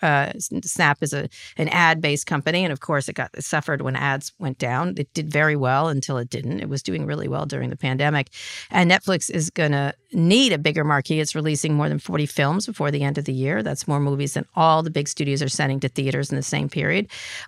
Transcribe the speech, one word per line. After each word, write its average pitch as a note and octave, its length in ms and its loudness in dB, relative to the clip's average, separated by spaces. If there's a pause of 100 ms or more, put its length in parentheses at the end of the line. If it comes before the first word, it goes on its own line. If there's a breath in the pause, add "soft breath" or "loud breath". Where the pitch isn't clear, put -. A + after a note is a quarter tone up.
Uh, C#3+ 340 2
S-, - 140 -8 (160)
Snap D#3 360 2
is D3 120 -2
a, C#3+ 160 -4 (280 loud breath)
an D#3+ 120 0
ad-based D#3+ 560 2
company, D#3+ 380 0
and E3 100 0
of B2 60 -6
course, C#3+ 280 -2
it - 60 -8
got, - 220 -4
it - 80 -10
suffered D3+ 380 -2
when C3 140 -2
ads C#3 440 -2
went C#3 180 -4
down. C#3 400 -2
It D3 160 -6
did D#3 180 -4
very D3+ 240 4
well C3+ 320 2
until C#3 300 -2
it B2 120 -4
didn't. C3+ 300 -6
It D#3+ 100 -6
was C#3 120 -4
doing E3 240 -4
really D3 220 -4
well C#3 180 -4
during C3+ 240 -4
the C#3+ 80 -6
pandemic. C#3+ 520 0 (420 loud breath)
And F3+ 180 6
Netflix F#3 400 2
is E3+ 220 -2
gonna C#3+ 420 2 (180)
need G#3+ 400 6
a E3 60 2
bigger D3+ 260 0
marquee. D3+ 360 2
It's D3+ 160 -2
releasing D3+ 400 0
more D3 120 2
than D3+ 120 0
forty D#3 260 -2
films D3+ 400 0
before E3+ 240 -2
the C#3+ 140 0
end C#3+ 160 0
of C#3+ 60 -4
the D3 80 -2
year. C#3 280 0
That's C#3+ 260 -4
more C#3+ 120 2
movies C#3 340 0
than D3 120 -2 (100)
all D#3+ 260 6
the D#3+ 80 -4
big D3 180 -2
studios C#3 360 -2
are C3+ 60 0
sending C#3 320 0
to C#3 80 -2
theaters C#3 420 -2
in C#3+ 40 0
the C3+ 60 -2
same C#3+ 280 -2
period. E3+ 380 0 (400 loud breath)